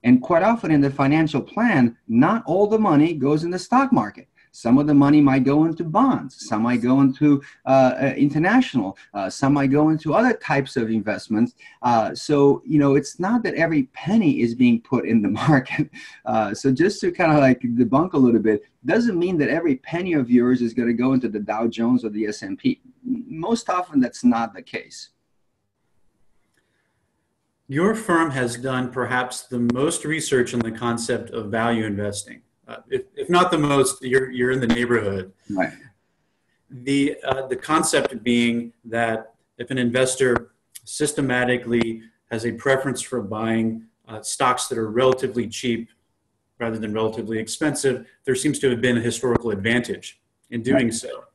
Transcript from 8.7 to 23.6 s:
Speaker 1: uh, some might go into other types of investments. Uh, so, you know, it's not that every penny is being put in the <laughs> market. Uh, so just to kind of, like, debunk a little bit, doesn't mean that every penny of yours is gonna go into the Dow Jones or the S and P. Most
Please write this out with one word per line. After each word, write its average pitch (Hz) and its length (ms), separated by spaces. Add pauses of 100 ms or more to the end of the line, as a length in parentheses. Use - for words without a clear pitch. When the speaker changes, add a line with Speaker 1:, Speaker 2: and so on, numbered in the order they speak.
Speaker 1:
uh, 98 120
some 135 260
might 139 180
go 151 180
into 156 240
other 233 200
types 139 440
of 113 140
investments. 107 640 (260)
Uh, 113 320
so, 143 500
you 151 140
know, 139 160
it's 143 260
not 220 240
that - 120
every 156 280 (100)
penny 185 480
is 117 120
being 120 260
put - 280
in 110 160
the 98 60
<laughs> 110 180
market. 143 420 (340)
Uh, 110 300
so 135 180
just 160 300
to 180 100
kind 170 200
of, 147 80
like, 131 220
debunk 123 520
a 156 40
little 120 220
bit, 104 220 (240)
doesn't 214 320
mean 175 220
that 127 100
every 156 280
penny 180 360
of 127 160
yours 123 320
is 117 140
gonna 120 180
go 127 200
into 123 160
the 104 100
Dow 107 260
Jones 117 400
or 107 40
the 104 180
S 104 160
and 98 120
P. - 240 (240)
Most 220 680